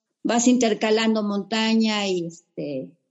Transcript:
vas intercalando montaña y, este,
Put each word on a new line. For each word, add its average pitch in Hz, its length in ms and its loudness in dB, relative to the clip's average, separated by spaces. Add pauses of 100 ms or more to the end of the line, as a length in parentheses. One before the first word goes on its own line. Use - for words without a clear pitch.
(240)
vas 240 240 2
intercalando 220 720 2
montaña 214 880 0
y, 180 180 -2
este, 147 640 -10 (200)